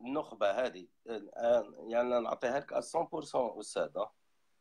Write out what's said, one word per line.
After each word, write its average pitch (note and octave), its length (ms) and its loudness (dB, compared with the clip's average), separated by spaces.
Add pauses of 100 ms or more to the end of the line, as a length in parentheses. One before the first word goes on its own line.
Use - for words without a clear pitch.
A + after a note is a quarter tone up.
النخبه A#2 500 0
هذه G#2 360 -2 (200)
الان، A2+ 680 2 (140)
يعني A#2+ 320 2
نعطيها A#2+ 400 0
لك D3 140 -6
ألف C3 240 0
في E3+ 160 0
المية C#3 460 0
استاذ، F2+ 300 -2 (720)